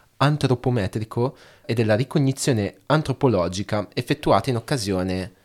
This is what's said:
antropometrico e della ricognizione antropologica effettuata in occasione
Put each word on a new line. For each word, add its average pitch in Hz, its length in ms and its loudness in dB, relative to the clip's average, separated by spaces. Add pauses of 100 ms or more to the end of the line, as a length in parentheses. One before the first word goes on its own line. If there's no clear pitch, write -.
(180)
antropometrico 127 1160 -2 (300)
e 127 80 -4
della 110 220 2
ricognizione 131 840 0 (100)
antropologica 104 1080 0
effettuata 139 560 0
in 123 60 0
occasione 95 800 -2 (120)